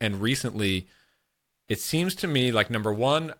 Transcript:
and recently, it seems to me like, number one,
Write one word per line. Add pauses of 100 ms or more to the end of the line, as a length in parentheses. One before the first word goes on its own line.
and
recently, (800)
it
seems
to
me
like,
number
one,